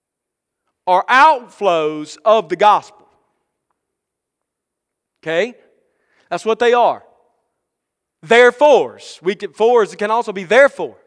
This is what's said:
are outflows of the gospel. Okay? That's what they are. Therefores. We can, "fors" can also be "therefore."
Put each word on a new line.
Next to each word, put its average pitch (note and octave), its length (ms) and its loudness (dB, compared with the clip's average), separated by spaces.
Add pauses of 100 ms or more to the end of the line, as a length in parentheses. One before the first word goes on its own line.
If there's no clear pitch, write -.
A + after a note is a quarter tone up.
(880)
are F3+ 200 0
outflows F#3+ 1160 -2
of G#3+ 240 0
the F3 80 -8
gospel. F#3 500 -2 (2250)
Okay? F3+ 320 -6 (760)
That's F3 160 -10
what A3 140 -2
they A#3+ 140 2
are. F#3+ 320 0 (1200)
Therefores. A#3 960 0
We G3 140 -4
can, F#3+ 160 -14
"fors" G#3+ 420 0
can G#3 160 -6
also A3+ 220 -4
be G3 100 -12
"therefore." F#3+ 640 0